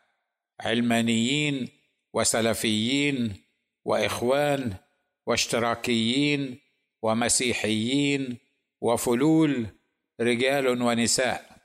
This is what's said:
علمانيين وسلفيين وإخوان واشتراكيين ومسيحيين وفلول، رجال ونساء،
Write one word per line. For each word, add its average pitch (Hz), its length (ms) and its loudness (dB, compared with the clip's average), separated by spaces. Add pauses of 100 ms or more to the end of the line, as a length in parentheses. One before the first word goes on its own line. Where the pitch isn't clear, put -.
(600)
علمانيين 120 1080 0 (440)
وسلفيين 113 1300 0 (420)
وإخوان 123 920 0 (520)
واشتراكيين 120 1300 0 (440)
ومسيحيين 120 1400 0 (420)
وفلول، 131 840 2 (540)
رجال 123 640 0
ونساء، 117 640 0 (180)